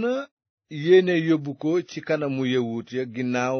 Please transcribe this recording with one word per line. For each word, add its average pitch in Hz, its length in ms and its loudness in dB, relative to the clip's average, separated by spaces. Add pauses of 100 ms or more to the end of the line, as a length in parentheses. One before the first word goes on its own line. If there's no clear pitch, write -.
na 240 120 -2 (580)
yéene 180 480 6
yóbbu 156 400 0
ko 151 120 -4 (120)
ci - 180 -12
kanamu 147 460 -2
yawut 120 460 -2
ya 127 120 -4
ginnaaw 123 560 -2